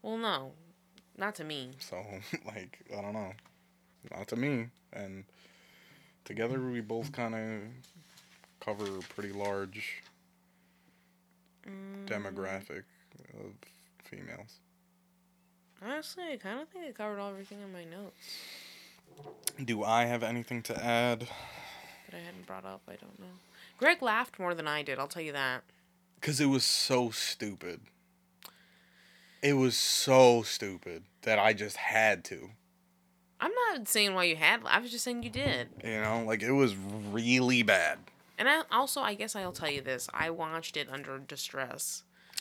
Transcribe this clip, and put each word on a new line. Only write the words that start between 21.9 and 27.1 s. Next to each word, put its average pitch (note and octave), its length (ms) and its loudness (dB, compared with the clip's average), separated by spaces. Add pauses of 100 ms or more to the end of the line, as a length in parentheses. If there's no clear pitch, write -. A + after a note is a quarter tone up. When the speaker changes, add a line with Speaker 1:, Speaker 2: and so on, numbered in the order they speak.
Speaker 1:
I E3+ 40 -12
hadn't F3+ 260 -16
brought F#3+ 180 -12
up, - 240 -14
I - 80 -16
don't - 220 -20
know. F#3+ 80 -18 (520)
Greg E4 240 4
laughed A#3+ 360 0
more F3 160 0
than D#3 140 -4
I D3 140 0
did, C#3 160 -4
I'll C#3 100 -4
tell - 140 -10
you D#3 100 -6
that. C3 300 -2 (580)
Speaker 2:
'Cause D3 200 -2
it D3 60 6
was C3+ 180 6
so B2 460 2